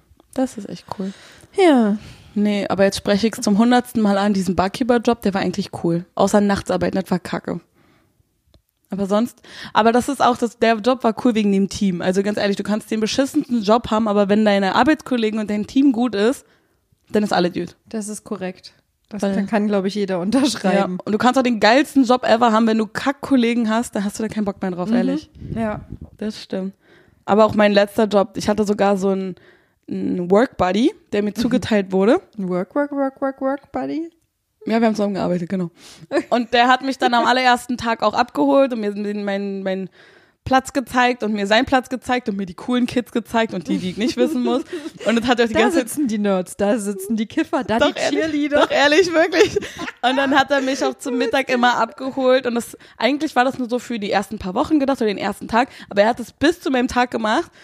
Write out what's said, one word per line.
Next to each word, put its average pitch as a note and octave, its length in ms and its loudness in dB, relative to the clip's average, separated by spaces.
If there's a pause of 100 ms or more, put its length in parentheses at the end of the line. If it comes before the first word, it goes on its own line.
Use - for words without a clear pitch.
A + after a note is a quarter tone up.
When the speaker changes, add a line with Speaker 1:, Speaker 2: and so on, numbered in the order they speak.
(340)
Speaker 1:
Das C4 240 -4
ist G3+ 100 -12
echt - 180 -16 (120)
cool. G3 140 -6 (440)
Speaker 2:
Ja. B3+ 400 6 (380)
Speaker 1:
Nee, G#3 340 0
aber F#3 140 0
jetzt G3 140 4
spreche G#3 320 0
ich's G#3+ 120 -6
zum G#3 180 2
hundertsten A#3+ 440 2
Mal G3+ 160 2
an, G#3 160 2
diesen F#3 220 0
Barkeeper-Job, A3+ 640 0
der G3 120 0
war F#3+ 60 -2
eigentlich F#3 300 -4 (140)
cool. E3+ 200 0 (120)
Außer G3+ 240 4
nachts G3+ 320 0
arbeiten, F3+ 260 -2
das F#3 140 -4
war F3+ 80 0
kacke. F3 400 -8 (1300)
Aber G3 160 -4
sonst, G#3 340 -2 (320)
aber A3 200 4
das A#3 160 0
ist C#4 140 -2
auch, A#3+ 140 4
das, A#3 220 -4
der A3+ 180 2
Job A#3+ 260 -2
war A3+ 120 0 (100)
cool B3 100 4
wegen G#3 160 2
dem G3 180 2
Team. F#3 320 -2
Also F#3 220 0
ganz G#3 160 -4
ehrlich, G3+ 180 0
du G3+ 60 -4
kannst G#3 280 -4
den A3 100 -2
beschissensten A#3+ 640 0
Job G#3+ 280 2
haben, A3 160 0
aber G3+ 220 2
wenn G#3+ 160 4
deine G3+ 320 2
Arbeitskollegen A#3+ 640 0
und G#3 100 -6
dein G#3 160 -4
Team C#4 260 4
gut A3+ 220 -2
ist, G#3+ 300 0 (640)
dann G#3+ 140 2
ist G3+ 80 -2
alles F3+ 220 2
gut. F3 220 -8 (120)
Speaker 2:
Das G#3+ 200 -8
ist G#3+ 160 -12
korrekt. F#3 480 -10 (360)
Das G3+ 140 -10
Speaker 1:
Weil G3 120 0
Speaker 2:
kann, G3 120 -2
kann, G#3+ 220 0
glaub G3+ 160 0
ich, G3 120 -4
jeder F#3+ 240 -2
unterschreiben. G3 760 0
Speaker 1:
Ja, F#3 100 -6
und - 80 -4
du G#3 60 0
kannst A#3+ 200 2
auch C4+ 40 4
den A#3+ 180 -2
geilsten B3+ 440 4
Job B3 200 2
ever A3+ 280 4
haben, A3+ 140 2
wenn A3 120 2
du A3 80 0
Kackkollegen A#3+ 840 0
hast, A3+ 280 -2
dann G3+ 80 -2
hast G3+ 140 -6
du A3+ 40 -6
da A3 60 -4
keinen G#3+ 160 -4
Bock G3 180 -6
mehr F#3+ 80 -4
drauf, F3+ 200 -4
Speaker 2:
Mhm. A#3 60 2
Speaker 1:
ehrlich. C4+ 340 -2 (240)
Speaker 2:
Ja. A3 260 -6 (380)
Speaker 1:
Das G#3+ 220 -8
stimmt. F#3+ 340 -8 (500)
Aber G#3+ 220 4
auch G#3 80 -4
mein G#3 180 4
letzter G#3 320 2
Job, G3+ 320 0
ich - 120 -4
hatte G#3 160 0
sogar G3+ 320 2
so F#3+ 120 -2
einen, F#3+ 260 -4 (560)
einen F#3 400 -4
Work-Buddy, G#3 600 2 (200)
der G3+ 100 0
mir G#3 80 -2
Speaker 2:
Mhm. G3 60 -8
Speaker 1:
zugeteilt G#3+ 560 0
wurde. G3 280 4 (160)
Speaker 2:
Work, F3+ 400 -4
work, C#4+ 160 -2
work, C4+ 280 -4
work, C4+ 200 -6
work, C4+ 320 -4
buddy? C#4+ 360 -6 (580)
Speaker 1:
Ja, A3 140 0
wir A#3 60 4
haben A3 80 0
zusammengearbeitet, F3+ 560 -2
genau. F#3 200 -4 (300)
Speaker 2:
<laughs> - 300 -6
Speaker 1:
Und A#3 240 0
der A#3+ 140 4
hat B3+ 140 4
mich C4+ 140 -4
dann B3+ 160 0
am A#3 140 2
allerersten B3 500 2
Tag A3+ 260 -4
auch G#3+ 120 0
abgeholt C#4 580 2
und A#3 80 -4
mir G#3 140 -4
den, G#3 280 -6
meinen, G3 400 -4
meinen F#3+ 280 -6 (560)
Platz C4 280 0
gezeigt B3 480 0
und G#3+ 100 -2
mir G#3 140 -2
seinen A3 180 2
Platz B3+ 240 0
gezeigt B3 400 -4
und G3+ 80 -4
mir G3 80 -6
die F3+ 80 -10
coolen B3 320 -2
Kids - 280 -4
gezeigt A3+ 420 -2
und F3 120 -8
die, F#3+ 120 -2
die F3+ 140 -6
ich E3 40 -16
nicht A3+ 220 -2
wissen D4+ 260 0
muss. A#3+ 180 0 (440)
Und A3 120 2
das A3+ 80 -2
hat A#3+ 140 2
er A#3 80 2
die A3 60 -6
Speaker 2:
Da - 60 4
Speaker 1:
ganze A#3 180 2
Zeit A3+ 100 0
Speaker 2:
sitzen D4 180 -4
die A3 120 -2
Nerds, G3 400 -2
da G#3 200 0
sitzen G3+ 380 -6
die A3 80 -2
Kiffer, D4+ 400 -4
da G#3+ 140 -2
Speaker 1:
Doch C#4+ 140 2
Speaker 2:
die - 60 -10
Speaker 1:
ehrlich, C#4 220 -2
Speaker 2:
Cheerleader. D4 400 -2
Speaker 1:
doch D#4+ 100 2
ehrlich, D4+ 400 4
wirklich. E4 460 2 (460)
Und B3+ 160 0
dann C#4 200 2
hat C4+ 120 2
er C#4 100 2
mich C4 240 -2
auch C4 140 0
zum B3+ 180 -6
Mittag C4+ 320 -2
immer B3 300 2
abgeholt B3+ 680 0
und A#3 100 -2
das, - 200 -6 (220)
eigentlich C#4 380 -2
war B3 80 4
das C4 140 -2
nur B3 120 -6
so B3 80 -2
für A#3 200 -8
die G3+ 120 -6
ersten G3+ 280 -2
paar F#3 140 -8
Wochen D4 280 0
gedacht C4+ 180 0
oder A3+ 80 -2
den G3+ 100 -2
ersten G3+ 320 -8
Tag, A#3+ 220 0 (180)
aber G3+ 140 2
er G#3+ 60 4
hat A#3+ 120 -2
es A3+ 120 -14
bis E4+ 280 0
zu F4 100 -6
meinem B3+ 180 0
Tag B3 220 0
gemacht, A3+ 400 -2 (140)